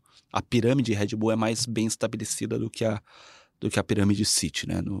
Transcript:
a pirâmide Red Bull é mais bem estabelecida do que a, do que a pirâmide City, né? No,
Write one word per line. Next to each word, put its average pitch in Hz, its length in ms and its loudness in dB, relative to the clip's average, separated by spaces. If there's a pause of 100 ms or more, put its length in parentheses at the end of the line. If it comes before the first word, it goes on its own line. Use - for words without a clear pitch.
(300)
a - 120 -2
pirâmide 120 500 2
Red 104 240 -2
Bull 110 160 2
é 110 40 0
mais 113 280 0
bem 113 220 -2
estabelecida 110 720 -4
do 113 100 -4
que - 160 -4
a, 107 160 0 (580)
do 110 120 -2
que - 80 -2
a 98 60 4
pirâmide 101 420 4
City, - 420 -2
né? 90 140 -2
No, 98 180 -6